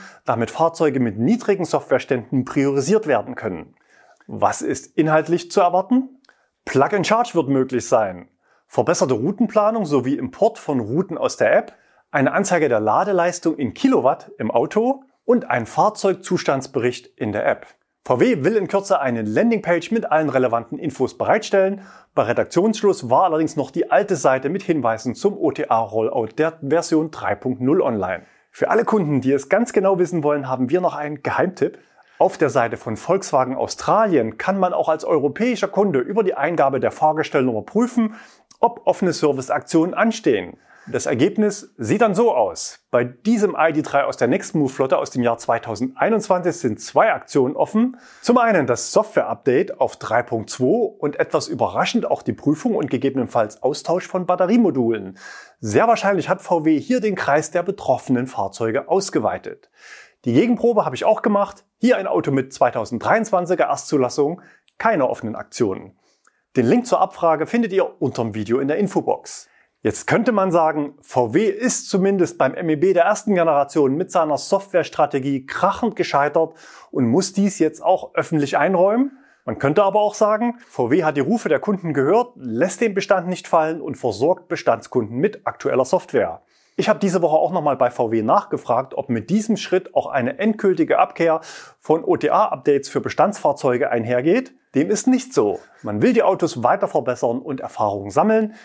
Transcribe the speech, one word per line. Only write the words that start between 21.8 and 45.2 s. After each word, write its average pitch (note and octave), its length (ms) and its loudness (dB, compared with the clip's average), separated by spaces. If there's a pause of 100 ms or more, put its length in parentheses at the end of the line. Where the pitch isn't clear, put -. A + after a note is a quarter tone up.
Bei C3+ 80 2
Redaktionsschluss D#3 840 0
war D3+ 140 4
allerdings D#3+ 300 0
noch C#3 160 -4
die E3 220 -2
alte F#3+ 240 2
Seite C3 320 2
mit F#3 160 -4
Hinweisen A#2+ 500 -2
zum G3+ 240 -2
O-T-A-Rollout A2+ 1000 0
der D#3+ 180 0 (140)
Version D#3+ 440 0
drei G2+ 240 -4
Punkt A#2+ 240 -4
null C#3 200 2
online. F#2+ 440 -2 (260)
Für - 200 -2
alle A3 140 4
Kunden, D3+ 360 0
die C3 100 0
es C#3 180 0
ganz A3+ 240 0
genau G3 280 2
wissen E3+ 240 0
wollen, D3 240 0
haben B2+ 200 -2
wir F3 120 2
noch E3 160 -2
einen D3 260 -8
Geheimtipp. C#3+ 560 -2 (400)
Auf F#3 200 2
der C#3+ 120 2
Seite A#2 260 0
von A2 200 -8
Volkswagen C#3 580 0
Australien C#3+ 840 0
kann G3 220 -2
man F3+ 140 0
auch - 160 -2
als D#3+ 160 -2
europäischer F#3+ 640 0
Kunde F#3+ 320 2
über G3+ 240 -2
die F#3 100 0
Eingabe C#3 460 0
der A2+ 100 0
Fahrgestellnummer C#3+ 720 0
prüfen, A3+ 540 -2 (420)
ob A#3 260 0
offene D#3+ 280 2
Serviceaktionen D3 840 0
anstehen. C#3+ 600 0 (320)
Das - 180 -4
Ergebnis F#3+ 720 0
sieht C3 220 -2
dann G#3 160 2
so A#2 180 2
aus. - 460 -2 (100)
Bei A#2+ 140 2
diesem G3 520 0
I D#3+ 160 2
D D3 100 0
drei C#3 200 0
aus - 140 -4
der A#2+ 100 2
Nextmove-Flotte C3+ 720 0
aus C#3 120 -4
dem B2+ 120 -2